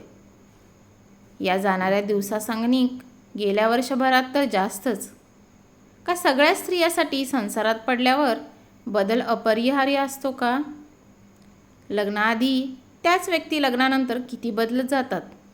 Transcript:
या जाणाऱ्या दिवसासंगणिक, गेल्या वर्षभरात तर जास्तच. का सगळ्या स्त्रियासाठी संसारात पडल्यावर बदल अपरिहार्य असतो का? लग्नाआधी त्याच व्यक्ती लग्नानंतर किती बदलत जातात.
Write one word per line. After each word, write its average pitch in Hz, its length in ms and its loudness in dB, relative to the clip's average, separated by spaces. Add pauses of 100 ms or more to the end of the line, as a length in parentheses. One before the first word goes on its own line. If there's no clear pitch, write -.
(1400)
या 190 180 0
जाणाऱ्या 190 440 0
दिवसासंगणिक, 220 920 0 (460)
गेल्या 208 320 2
वर्षभरात 254 540 2 (100)
तर 285 180 2
जास्तच. 202 600 -2 (920)
का 349 100 0
सगळ्या 302 400 4
स्त्रियासाठी 339 720 0
संसारात 220 500 -2
पडल्यावर 254 600 2 (500)
बदल 208 340 0
अपरिहार्य 240 720 2
असतो 269 360 -2
का? 247 280 -2 (1300)
लग्नाआधी 226 880 0 (260)
त्याच 370 260 2
व्यक्ती 320 320 -2
लग्नानंतर 262 580 2 (100)
किती 233 220 -6
बदलत 233 380 0
जातात. 254 320 0 (320)